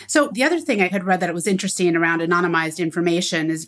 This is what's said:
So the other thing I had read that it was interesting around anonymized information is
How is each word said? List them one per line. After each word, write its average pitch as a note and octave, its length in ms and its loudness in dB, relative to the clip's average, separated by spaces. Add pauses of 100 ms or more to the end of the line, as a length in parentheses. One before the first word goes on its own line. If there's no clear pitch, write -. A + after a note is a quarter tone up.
So C#4+ 260 2
the A#3+ 100 0
other D#4+ 160 2
thing B3 220 0
I F3+ 80 4
had F#3 160 -2
read F#3 160 2
that F3 80 0
it E3+ 40 -4
was F3 140 -4
interesting F#3 480 0
around E3 240 2
anonymized E3 600 0
information E3+ 680 -2
is D#3+ 180 -4